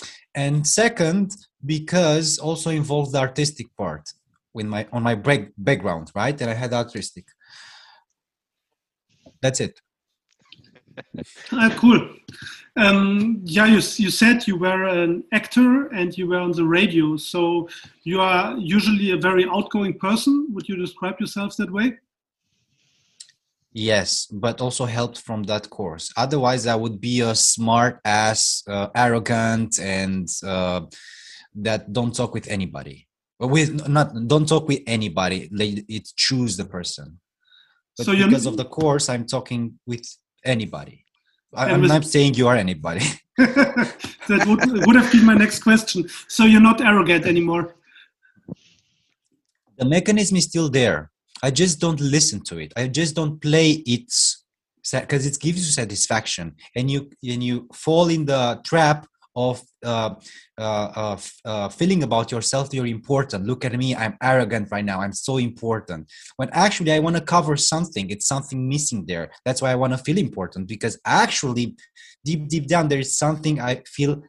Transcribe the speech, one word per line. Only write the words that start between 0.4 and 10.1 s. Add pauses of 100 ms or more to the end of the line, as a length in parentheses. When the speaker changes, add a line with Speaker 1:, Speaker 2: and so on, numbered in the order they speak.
Speaker 1:
second, (300)
because
also
involved
the
artistic (100)
part (440)
with
my,
on
my
break-,
background,
right?
And
I
had
artistic. (2250)
That's
it. (1700)